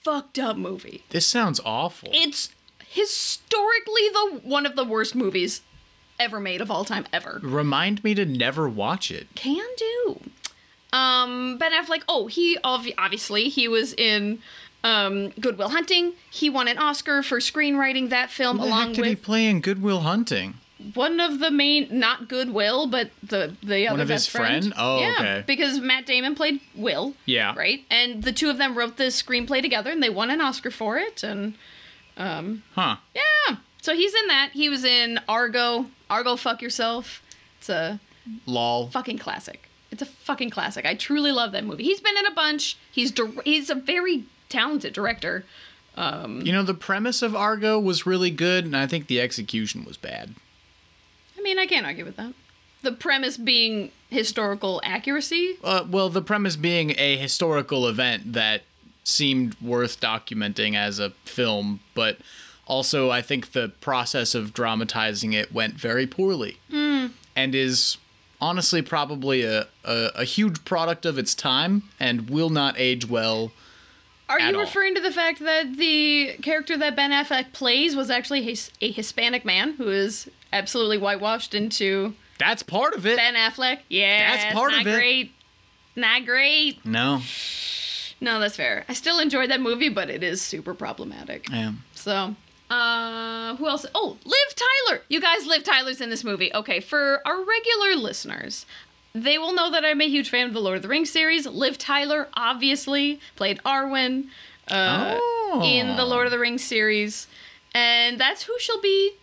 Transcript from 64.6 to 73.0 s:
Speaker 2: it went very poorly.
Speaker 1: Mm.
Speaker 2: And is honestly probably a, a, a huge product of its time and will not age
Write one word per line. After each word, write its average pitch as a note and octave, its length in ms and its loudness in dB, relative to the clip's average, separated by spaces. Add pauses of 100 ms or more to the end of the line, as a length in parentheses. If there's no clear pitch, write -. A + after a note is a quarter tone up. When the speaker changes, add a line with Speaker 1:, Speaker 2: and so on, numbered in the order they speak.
Speaker 2:
it G#2+ 200 0
went A2 220 -2
very B2 320 0
poorly. E3+ 520 -2 (120)
Speaker 1:
Mm. C#4+ 400 0 (240)
Speaker 2:
And C3 220 0
is C3 400 2 (440)
honestly E3+ 400 2
probably C#3 640 0
a, A2 240 0 (180)
a, A2+ 300 0
a B2 100 -2
huge F3+ 400 0
product E3 400 0
of D#3 140 0
its - 160 0
time D#3+ 480 2 (160)
and A#2+ 320 -2
will D#3 200 2
not C#3+ 280 2
age B2+ 300 2